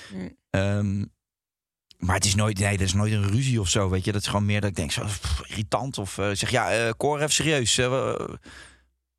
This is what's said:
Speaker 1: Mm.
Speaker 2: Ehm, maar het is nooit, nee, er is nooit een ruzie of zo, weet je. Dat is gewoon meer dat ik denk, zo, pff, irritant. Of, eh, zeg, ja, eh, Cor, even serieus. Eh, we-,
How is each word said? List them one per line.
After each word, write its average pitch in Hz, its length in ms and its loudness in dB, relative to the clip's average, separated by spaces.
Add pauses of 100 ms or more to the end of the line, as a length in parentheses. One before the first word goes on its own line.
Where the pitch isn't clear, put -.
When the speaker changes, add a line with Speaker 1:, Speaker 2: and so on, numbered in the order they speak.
(140)
Speaker 1:
Mm. 92 220 -10 (140)
Speaker 2:
Ehm, 101 560 0 (920)
maar 90 180 2
het 90 100 2
is 101 100 2
nooit, 107 240 2
nee, 101 160 2
er 92 60 -2
is 95 120 2
nooit 104 200 2
een 101 160 2
ruzie 123 300 2
of 92 100 0
zo, 98 200 2
weet 92 160 0
je. 107 60 2
Dat 101 100 0
is - 60 -6
gewoon 101 180 2
meer 104 160 2
dat 101 80 0
ik 87 60 -6
denk, 76 160 -2
zo, - 120 -2
pff, - 420 -4
irritant. 113 520 -4
Of, 98 200 -8
eh, 98 160 -2
zeg, 98 180 -2
ja, 107 200 2
eh, 113 260 2
Cor, 147 200 0
even 147 140 0
serieus. 139 460 2
Eh, 127 120 2
we-, 117 500 -2 (800)